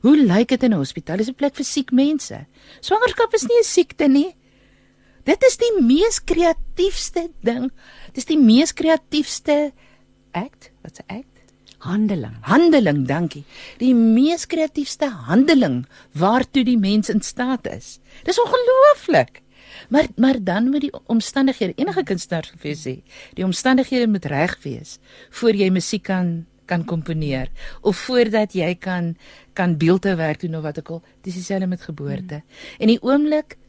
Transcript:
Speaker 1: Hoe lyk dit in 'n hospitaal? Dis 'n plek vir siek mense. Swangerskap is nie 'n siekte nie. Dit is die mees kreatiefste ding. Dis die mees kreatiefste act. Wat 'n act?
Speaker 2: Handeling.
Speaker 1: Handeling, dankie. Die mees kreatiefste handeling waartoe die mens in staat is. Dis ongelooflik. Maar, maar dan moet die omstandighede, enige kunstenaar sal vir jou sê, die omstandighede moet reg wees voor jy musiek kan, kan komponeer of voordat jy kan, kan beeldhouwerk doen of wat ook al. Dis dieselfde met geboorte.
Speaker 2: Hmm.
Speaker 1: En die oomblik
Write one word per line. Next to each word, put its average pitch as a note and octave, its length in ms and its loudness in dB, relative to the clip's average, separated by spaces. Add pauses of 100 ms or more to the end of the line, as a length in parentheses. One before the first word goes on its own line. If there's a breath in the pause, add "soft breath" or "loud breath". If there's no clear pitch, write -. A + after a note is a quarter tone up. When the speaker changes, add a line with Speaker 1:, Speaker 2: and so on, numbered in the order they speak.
Speaker 1:
Hoe C#4 160 6
lyk A3+ 300 4
dit C4 160 0
in A#3+ 80 2
'n F#3+ 60 2
hospitaal? D#3+ 400 -6
Dis A3 120 -2
'n B3+ 60 -10
plek C#4+ 200 -4
vir C4+ 100 -8
siek - 260 -4
mense. C4+ 540 0 (340 soft breath)
Swangerskap A4+ 540 0
is G4+ 100 0
nie A#4 160 2
'n G#4+ 40 4
siekte - 440 0
nie. C#4+ 280 2 (880 soft breath)
Dit - 200 0
is B4+ 140 4
die A4+ 240 0
mees D#4 420 2
kreatiefste E4+ 1040 -2 (120)
ding. B3 300 -4 (420 loud breath)
Dis C4 120 -8
die D#4 120 0
mees C4 360 6
kreatiefste D4+ 1000 -2 (600 soft breath)
act. - 400 -10 (120)
Wat - 160 -20
'n - 180 -16
act? C4+ 100 -16 (520)
Speaker 2:
Handeling. F3+ 600 -4
Speaker 1:
Handeling, G3+ 680 4
dankie. D3+ 360 -4 (340 loud breath)
Die B3+ 180 2
mees A#3+ 500 2
kreatiefste D4+ 640 -4
handeling F3+ 760 2 (280 soft breath)
waartoe A#3 500 0
die A#3+ 140 2
mens G#3 320 0
in G#3+ 120 0
staat B3 460 -6
is. - 320 -14 (240 soft breath)
Dis F#4 160 0
ongelooflik. B4+ 1040 2 (480 loud breath)
Maar, D4 260 2
maar B3+ 280 2
dan G3+ 260 0
moet C#4 120 0
die C#4 120 -6 (140)
omstandighede, C4+ 680 -2
enige F4+ 280 -2
kunstenaar E3+ 420 -6
sal - 120 -20
vir - 140 -10
jou D3 80 -10 (160)
sê, - 80 -20 (300 loud breath)
die F#3 120 -6
omstandighede B3+ 640 0
moet G3+ 180 -2
reg D3 380 -2
wees - 360 -14 (300 soft breath)
voor A3 260 0
jy G3 140 2
musiek F#3 340 -2
kan, F3 420 -4 (200)
kan E3+ 200 -4
komponeer D#3 640 -4 (340 loud breath)
of G3+ 160 0
voordat A3+ 560 0
jy F3 220 -2
kan, F3 400 -6 (380 soft breath)
kan F3 240 0
beeldhouwerk E3 600 0
doen D#3+ 160 -8
of D#3 80 -8
wat D3+ 160 -8
ook D3+ 100 -16
al. E3 140 -12 (180 soft breath)
Dis F#3 120 -10
dieselfde F#3 340 -4
met F3+ 140 -6
geboorte. D3+ 600 -10
Speaker 2:
Hmm. - 360 -20
Speaker 1:
En A3 80 2
die A#3 140 2
oomblik D4+ 560 0 (120)